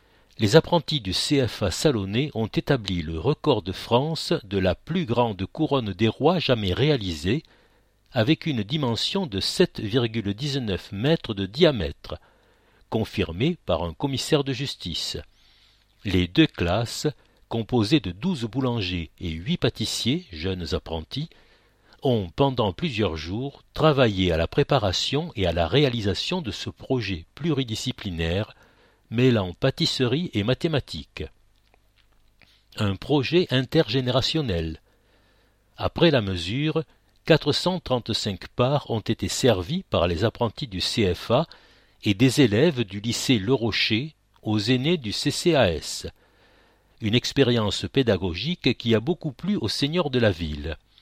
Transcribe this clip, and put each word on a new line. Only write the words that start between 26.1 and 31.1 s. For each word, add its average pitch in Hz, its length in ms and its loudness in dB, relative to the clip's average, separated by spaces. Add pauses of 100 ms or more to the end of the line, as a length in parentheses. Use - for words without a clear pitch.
de 120 80 -8
ce - 220 -8
projet 98 540 -4 (100)
pluridisciplinaire, 110 1200 -4 (560)
mêlant 113 420 2
pâtisserie 135 800 0
et 98 100 2
mathématiques. 127 800 -4 (1500)